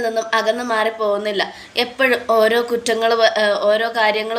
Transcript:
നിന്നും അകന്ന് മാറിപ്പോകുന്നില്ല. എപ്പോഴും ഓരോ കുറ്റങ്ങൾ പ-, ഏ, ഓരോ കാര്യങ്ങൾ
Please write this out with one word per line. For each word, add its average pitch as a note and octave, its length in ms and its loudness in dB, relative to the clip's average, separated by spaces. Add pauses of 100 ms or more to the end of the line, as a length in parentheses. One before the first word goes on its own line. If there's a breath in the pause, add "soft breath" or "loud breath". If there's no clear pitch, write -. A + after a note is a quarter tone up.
നിന്നും A3+ 220 -2 (100)
അകന്ന് A3 340 -2
മാറിപ്പോകുന്നില്ല. G#3+ 720 -2 (400 loud breath)
എപ്പോഴും A#3+ 380 0 (160)
ഓരോ A3 220 4 (120)
കുറ്റങ്ങൾ A3+ 400 0 (100)
പ-, A3 200 4
ഏ, - 20 2 (260)
ഓരോ A3 200 2 (100)
കാര്യങ്ങൾ G#3+ 400 0